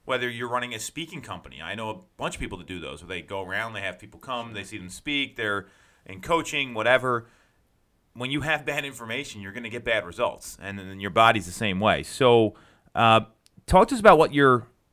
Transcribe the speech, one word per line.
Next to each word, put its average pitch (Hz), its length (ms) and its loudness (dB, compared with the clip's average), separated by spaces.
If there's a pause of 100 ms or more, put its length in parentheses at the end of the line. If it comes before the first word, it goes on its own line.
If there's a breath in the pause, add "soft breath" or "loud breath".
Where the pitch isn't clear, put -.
whether 123 260 -2
you're 120 200 -6
running 123 240 -4
a 110 60 -10
speaking 160 420 -12
company, 76 400 -14
I 85 140 -10
know 110 140 -8
a 107 100 -10 (180)
bunch 151 180 -6
of - 60 -12
people 98 160 -8
that 80 100 -16
do 90 140 -10
those, 71 200 -12
where 87 60 -18
they 90 140 -8
go 98 200 -8
around, 101 300 -6
they 104 100 -10
have 92 160 -8
people 104 220 -20
come, 117 320 -10
they 101 140 -12
see 107 120 -14
them 90 120 -14
speak, 139 480 -6
they're 101 300 -4 (380 soft breath)
in 95 160 -16
coaching, 147 520 -4
whatever, 120 540 2 (840 soft breath)
when 127 180 -8
you 147 100 -4
have 147 240 -2
bad 147 200 -4
information, 120 560 -10
you're 98 100 -10
gonna 117 180 -10
get 120 140 -10
bad 110 220 0
results, 87 560 -6
and 98 180 -10
then 95 200 -14
your 98 100 -4
body's 113 360 6
the 90 60 -10
same 95 280 -2
way. 95 240 2
So, 117 520 4 (380 soft breath)
uh, 113 280 6 (440)
talk 190 240 6
to 277 60 -4
us 233 40 -4
about 196 180 10
what 151 160 4
your, 135 340 6 (260)